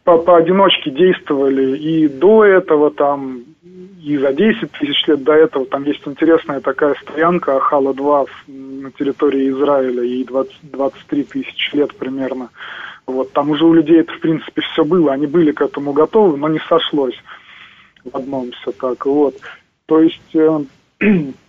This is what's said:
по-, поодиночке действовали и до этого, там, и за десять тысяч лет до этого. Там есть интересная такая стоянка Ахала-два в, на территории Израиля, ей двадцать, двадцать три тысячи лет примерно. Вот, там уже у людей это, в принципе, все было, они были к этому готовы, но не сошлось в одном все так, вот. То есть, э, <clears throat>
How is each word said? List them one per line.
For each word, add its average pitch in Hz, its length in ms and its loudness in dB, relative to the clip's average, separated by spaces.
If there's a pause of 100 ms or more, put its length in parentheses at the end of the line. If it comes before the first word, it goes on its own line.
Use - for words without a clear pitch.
по-, 170 140 4
поодиночке 170 720 2
действовали 135 840 0
и 156 320 0
до 190 360 4
этого, 165 460 4
там, 139 500 -4 (640)
и 147 140 -4
за 135 160 0
десять 196 380 0
тысяч 143 380 -4
лет 139 160 0
до 151 80 2
этого. 156 340 2
Там 139 160 -6
есть 143 240 -4
интересная 156 540 0
такая 143 420 -2
стоянка 160 540 -2
Ахала-два 139 680 0
в, - 220 -20
на 135 440 -16
территории 135 580 -2
Израиля, 131 520 0
ей 123 220 -4
двадцать, 131 380 -6
двадцать 135 460 -8
три 143 160 -4
тысячи - 500 -8
лет 143 220 -2
примерно. 127 540 -8 (560)
Вот, 131 260 -6
там 147 180 0
уже 151 140 0
у 165 80 6
людей 165 280 6
это, 160 120 -4
в - 80 -18
принципе, 160 420 -4
все - 220 -2
было, 156 280 2
они 143 140 -2
были 147 260 2
к - 80 -10
этому 143 320 -4
готовы, 175 440 2
но 147 120 -4
не 156 100 -2 (100)
сошлось 147 460 0 (880)
в 127 120 -14
одном 131 340 -8
все - 220 -10
так, 127 340 -6
вот. 139 300 2 (500)
То 160 140 2
есть, - 340 0
э, 156 260 2 (380)
<clears throat> 175 340 0 (160)